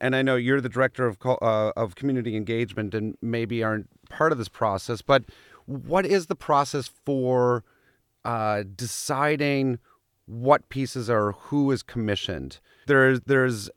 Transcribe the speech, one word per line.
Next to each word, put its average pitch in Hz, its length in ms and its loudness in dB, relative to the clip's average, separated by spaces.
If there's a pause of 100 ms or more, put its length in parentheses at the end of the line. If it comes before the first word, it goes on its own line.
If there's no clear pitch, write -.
and 131 120 0
I 131 80 0
know 135 140 2
you're 127 240 2
the 127 80 -4
director 123 400 0
of 101 120 -6
co-, 127 160 0
uh, 110 420 2
of 107 180 -4
community 123 400 -2
engagement 110 580 -4
and 110 280 -4
maybe 117 420 -2
aren't 107 240 -2 (220)
part 160 240 2
of 139 40 -4
this 110 120 -6
process, 107 520 -4
but 135 220 2 (440)
what 139 380 -2
is 175 200 2
the 170 100 -4
process 143 560 0 (140)
for, 123 580 2 (640)
uh, 107 380 -2 (120)
deciding 139 1040 0 (460)
what 127 420 2
pieces 127 420 -6
are, 107 220 2
who 139 400 0
is 123 100 0
commissioned? 98 800 -6 (280)
There's, 131 340 6
there's 127 560 0